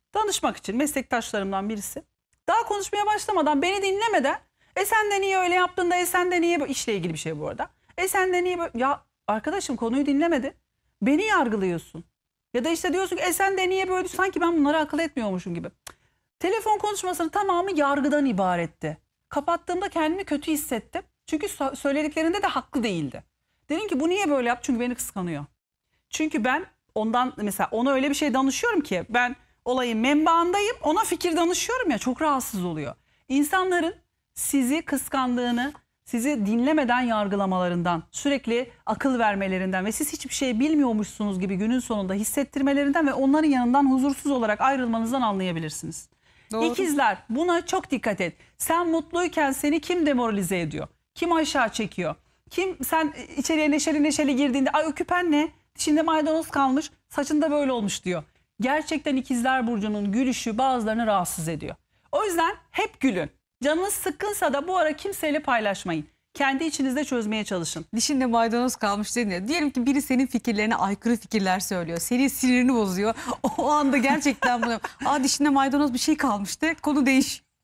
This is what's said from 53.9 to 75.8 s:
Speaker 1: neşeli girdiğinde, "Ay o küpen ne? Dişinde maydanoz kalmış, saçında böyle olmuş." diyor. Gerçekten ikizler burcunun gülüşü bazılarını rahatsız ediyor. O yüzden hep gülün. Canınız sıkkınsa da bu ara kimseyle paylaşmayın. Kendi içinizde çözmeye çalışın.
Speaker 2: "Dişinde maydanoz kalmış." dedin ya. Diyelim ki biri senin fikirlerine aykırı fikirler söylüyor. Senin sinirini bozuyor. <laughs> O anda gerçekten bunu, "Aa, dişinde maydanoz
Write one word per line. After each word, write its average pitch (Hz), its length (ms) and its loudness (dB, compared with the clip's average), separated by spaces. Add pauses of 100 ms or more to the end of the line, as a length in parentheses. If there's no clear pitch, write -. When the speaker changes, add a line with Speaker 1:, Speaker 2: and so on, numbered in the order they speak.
Speaker 1:
neşeli 294 320 2
girdiğinde, 269 360 2
"Ay 311 160 2
o 302 40 -4
küpen 359 400 -2
ne? 294 180 2 (260)
Dişinde 302 260 2
maydanoz 311 480 0
kalmış, 277 420 0 (180)
saçında 294 420 0
böyle 285 200 2
olmuş." 214 340 -4
diyor. 175 180 -4 (380)
Gerçekten 294 540 0
ikizler 254 520 0
burcunun 208 440 -2
gülüşü 233 460 0
bazılarını 233 500 0
rahatsız 180 400 0
ediyor. 156 280 -6 (360)
O 370 120 0
yüzden 349 320 0 (160)
hep - 280 -4
gülün. 180 300 0 (340)
Canınız 339 300 0
sıkkınsa 381 600 -2
da 285 140 -2
bu 370 100 0
ara 311 160 2
kimseyle 311 460 -2
paylaşmayın. 202 640 -2 (280)
Kendi 269 300 0
içinizde 285 420 -2
çözmeye 220 380 -2
çalışın. 170 420 -6 (100)
Speaker 2:
"Dişinde 262 300 2
maydanoz 233 500 2
kalmış." 208 400 -2
dedin 233 160 0
ya. 185 160 -4
Diyelim 302 220 0
ki 247 160 -2
biri 277 160 2
senin 262 260 2
fikirlerine 220 480 0
aykırı 202 420 0
fikirler 196 420 0
söylüyor. 175 400 -4
Senin 247 280 2
sinirini 254 460 4
bozuyor. 208 400 0 (160)
<laughs> - 280 -2
O 285 140 0
anda 285 260 4
gerçekten 254 640 2
bunu, 226 160 -2 (260)
"Aa, 277 180 2
dişinde 285 260 2
maydanoz 277 440 2